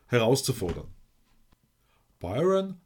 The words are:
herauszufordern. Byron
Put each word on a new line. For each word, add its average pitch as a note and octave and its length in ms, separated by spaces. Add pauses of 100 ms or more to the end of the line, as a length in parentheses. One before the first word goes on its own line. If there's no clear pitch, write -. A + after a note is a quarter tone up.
herauszufordern. A2+ 800 (1300)
Byron F#3 640